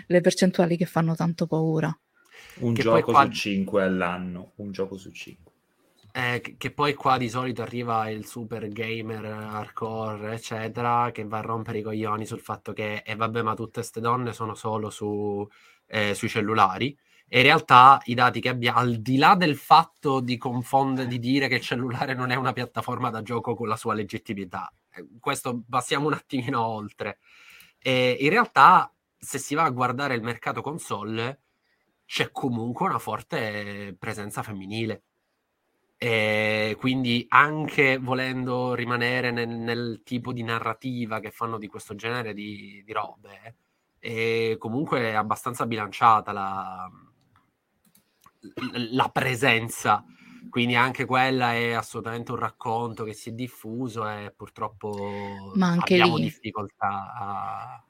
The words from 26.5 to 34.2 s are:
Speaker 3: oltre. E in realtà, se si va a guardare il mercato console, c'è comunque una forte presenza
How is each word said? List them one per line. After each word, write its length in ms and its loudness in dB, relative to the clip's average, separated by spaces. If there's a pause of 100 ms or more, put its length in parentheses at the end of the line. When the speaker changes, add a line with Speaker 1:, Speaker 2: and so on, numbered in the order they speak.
Speaker 3:
oltre. 540 -8 (580)
E 400 2
in 120 4
realtà, 600 8 (240)
se 220 -8
si 160 -6
va 80 2
a 80 2
guardare 460 -2
il 60 -4
mercato 380 -6
console, 800 -6 (640)
c'è 280 -4
comunque 560 -2
una 100 -2
forte 1000 -6
presenza 460 -8